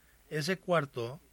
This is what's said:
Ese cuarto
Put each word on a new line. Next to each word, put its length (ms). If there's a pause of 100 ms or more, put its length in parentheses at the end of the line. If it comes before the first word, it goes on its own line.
(280)
Ese 300
cuarto 640 (120)